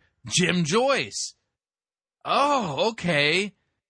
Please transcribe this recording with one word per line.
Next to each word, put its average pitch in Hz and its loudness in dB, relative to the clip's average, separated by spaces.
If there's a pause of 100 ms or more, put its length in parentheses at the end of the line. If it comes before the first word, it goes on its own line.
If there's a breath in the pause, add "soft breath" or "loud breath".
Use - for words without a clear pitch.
(240)
Jim 175 0
Joyce. 202 -2 (920)
Oh, 208 0
okay. 175 0 (380)